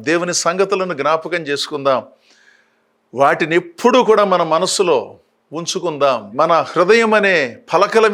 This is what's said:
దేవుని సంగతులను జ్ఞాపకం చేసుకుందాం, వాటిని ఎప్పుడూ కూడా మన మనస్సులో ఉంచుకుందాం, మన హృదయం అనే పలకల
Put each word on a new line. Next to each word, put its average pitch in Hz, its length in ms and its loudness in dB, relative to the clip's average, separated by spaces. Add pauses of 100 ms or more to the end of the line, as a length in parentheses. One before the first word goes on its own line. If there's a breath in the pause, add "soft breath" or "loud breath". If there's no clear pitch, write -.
దేవుని 175 260 -2 (100)
సంగతులను 185 560 -2
జ్ఞాపకం 160 480 -4
చేసుకుందాం, 139 520 -2 (1200 soft breath)
వాటిని 160 420 0
ఎప్పుడూ 233 360 2 (120)
కూడా 208 220 4
మన 175 100 2 (120)
మనస్సులో 175 440 0 (540)
ఉంచుకుందాం, 147 680 -2 (220)
మన 165 120 2 (200)
హృదయం 214 460 2
అనే 196 180 2 (360)
పలకల 202 420 4